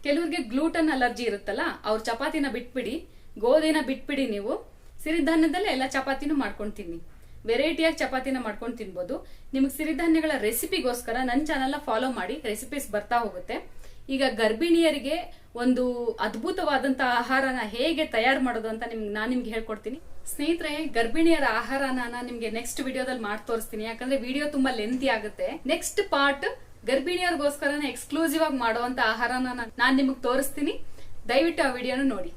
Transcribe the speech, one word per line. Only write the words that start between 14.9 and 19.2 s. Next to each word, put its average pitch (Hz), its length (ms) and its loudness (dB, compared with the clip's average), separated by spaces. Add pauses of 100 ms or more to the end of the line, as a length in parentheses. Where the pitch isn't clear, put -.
ಒಂದು 254 200 4 (420)
ಅದ್ಭುತವಾದಂತ 269 760 0 (180)
ಆಹಾರನ 262 400 0 (160)
ಹೇಗೆ 302 280 0 (120)
ತಯಾರು 254 320 4
ಮಾಡೋದು 226 260 -2
ಅಂತ 220 180 -6
ನಿಮ್ಗೆ, 214 260 -6
ನಾನ್ 226 160 0